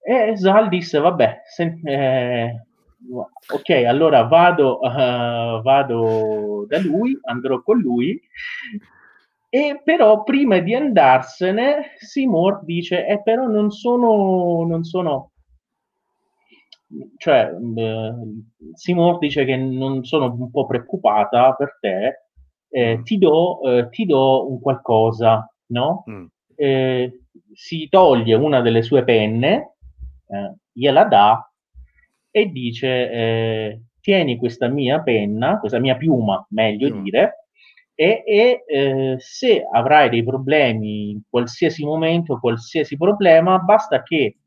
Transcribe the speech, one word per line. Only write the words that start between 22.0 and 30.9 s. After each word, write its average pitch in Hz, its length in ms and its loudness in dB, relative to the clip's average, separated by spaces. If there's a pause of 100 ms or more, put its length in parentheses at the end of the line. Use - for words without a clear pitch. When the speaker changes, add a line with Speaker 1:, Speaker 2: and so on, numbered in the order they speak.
Speaker 1:
eh, 117 280 0
Speaker 2:
Mm. 117 60 -8
Speaker 1:
ti 214 160 -4
do, 170 420 2
eh, 123 280 0
ti 220 160 -6
do 135 460 2
un 120 80 -10
qualcosa", 113 880 0 (200)
no? 143 420 -4
Speaker 2:
Mm. 98 160 -16 (300)
Speaker 1:
Eh, 131 640 -2 (340)
si 156 360 -12
toglie 127 440 4
una 135 280 2
delle 113 200 2
sue 120 220 2
penne, 117 720 0 (540)
eh, 98 260 -10 (160)
gliela 135 340 4